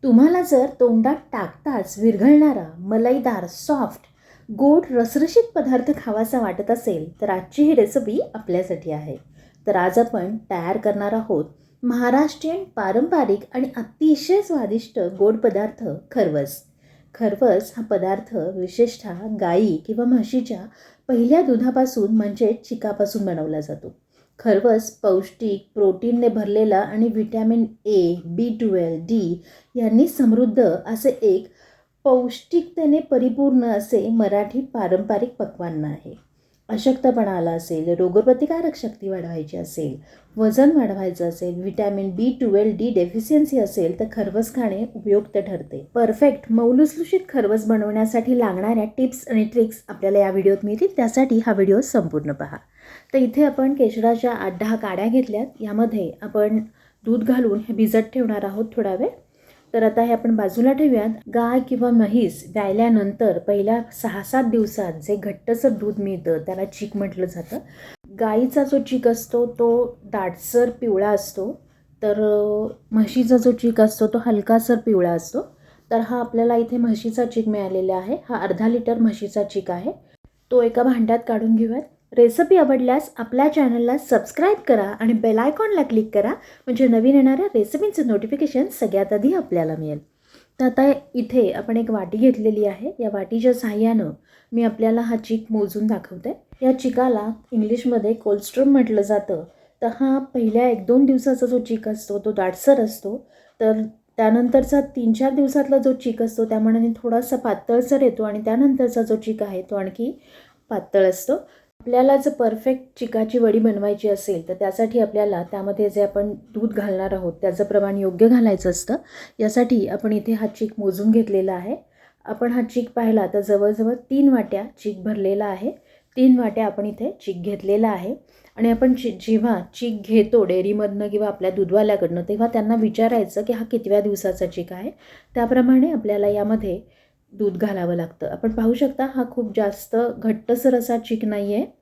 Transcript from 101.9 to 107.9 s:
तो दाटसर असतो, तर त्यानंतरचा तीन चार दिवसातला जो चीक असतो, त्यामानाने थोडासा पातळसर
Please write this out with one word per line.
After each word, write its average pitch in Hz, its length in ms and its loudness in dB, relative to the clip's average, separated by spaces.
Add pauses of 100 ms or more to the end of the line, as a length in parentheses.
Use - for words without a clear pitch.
तो 214 140 -4
दाटसर 208 480 2
असतो, 214 460 -6 (340)
तर 220 220 2 (340)
त्यानंतरचा 247 640 4
तीन 240 320 -2
चार 262 220 0
दिवसातला 277 440 2
जो 269 140 2
चीक 233 300 -4
असतो, 226 220 -2
त्यामानाने 226 520 0
थोडासा 247 400 -2
पातळसर 247 640 0